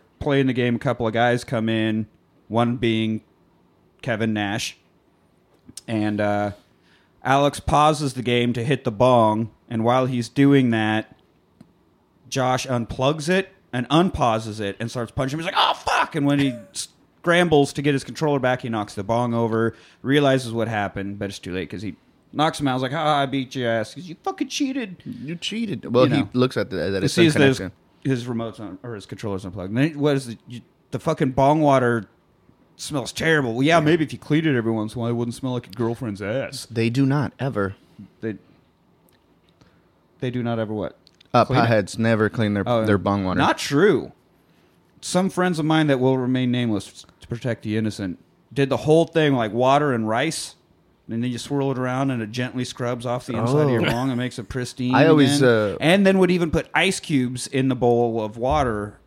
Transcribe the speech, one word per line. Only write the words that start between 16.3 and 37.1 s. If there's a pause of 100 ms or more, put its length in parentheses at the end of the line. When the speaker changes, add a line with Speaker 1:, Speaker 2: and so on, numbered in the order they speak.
Speaker 1:
he (120)
<laughs>
scrambles
to
get
his
controller
back,
he
knocks
the
bong
over, (260)
realizes
what
happened,
but
it's
too
late
'cause
he (380)
knocks
him
out.
I
was
like,
"Ah,
I
beat
your
ass
'cause
you
fucking
cheated."
Speaker 2:
You
cheated.
Well,
Speaker 1:
You
Speaker 2:
he
Speaker 1:
know.
Speaker 2:
looks
at
the, (140)
that
Speaker 1:
He
Speaker 2:
it's
Speaker 1:
sees
that
his,
Speaker 2:
unconnected.
Speaker 1:
his
remote's
on,
or
his
controller's
unplugged.
And
then
what
is
the, (100)
you, (280)
the
fucking
bong
water (680)
smells
terrible.
Well,
yeah,
Speaker 2:
Yeah.
Speaker 1:
maybe
if
you
cleaned
it
every
once
in
a
while,
it
wouldn't
smell
like
your (120)
girlfriend's
ass.
Speaker 2:
They
do
not